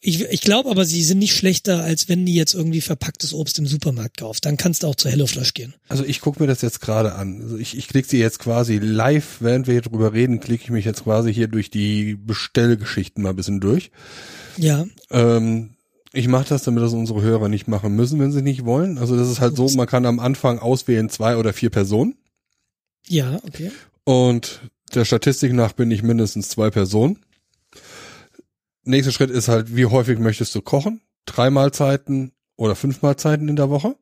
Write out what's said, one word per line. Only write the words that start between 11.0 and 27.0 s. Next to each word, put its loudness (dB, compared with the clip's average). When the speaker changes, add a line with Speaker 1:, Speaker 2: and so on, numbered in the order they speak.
Speaker 2:
quasi 0
hier 0
durch -4
die -2
Bestellgeschichten -2
mal 0
ein -4
bisschen -4
durch. 0
Speaker 1:
Ja. 0
Speaker 2:
Ähm, 2
ich -2
mach 2
das, -2
damit 0
das 0
unsere -2
Hörer 2
nicht -2
machen -2
müssen, 2
wenn 2
sie 0
nicht -2
wollen. 0
Also 0
das 2
ist -2
halt 2
so, 2
Speaker 1:
Ups. 0
Speaker 2:
man 0
kann 2
am 0
Anfang 0
auswählen, 0
zwei 0
oder 0
vier 0
Personen. 0
Speaker 1:
Ja, -2
okay. -12
Speaker 2:
Und 2
der 2
Statistik 2
nach 2
bin 0
ich 0
mindestens 0
zwei 0
Personen. 2